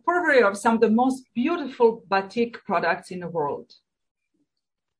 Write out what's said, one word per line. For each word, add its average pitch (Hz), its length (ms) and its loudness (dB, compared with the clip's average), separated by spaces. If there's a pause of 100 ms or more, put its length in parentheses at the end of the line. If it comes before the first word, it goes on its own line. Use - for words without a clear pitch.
purveyor 311 420 4
of 202 100 0
some 226 180 2
of 226 60 -2
the 214 80 4
most 254 360 0 (100)
beautiful 247 720 0
batik 196 560 -4
products 175 480 -4
in 185 80 -10
the 175 80 -10
world. 151 460 -6 (1300)